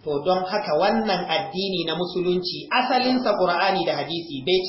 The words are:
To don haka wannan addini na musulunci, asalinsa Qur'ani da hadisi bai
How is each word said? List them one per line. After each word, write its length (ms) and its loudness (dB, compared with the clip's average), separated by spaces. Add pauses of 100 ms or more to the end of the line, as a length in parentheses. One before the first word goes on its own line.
To 160 -2
don 240 2
haka 320 -2
wannan 480 2
addini 640 -2
na 80 -2
musulunci, 720 -2
asalinsa 640 2
Qur'ani 480 2
da 160 0
hadisi 480 -6
bai 240 2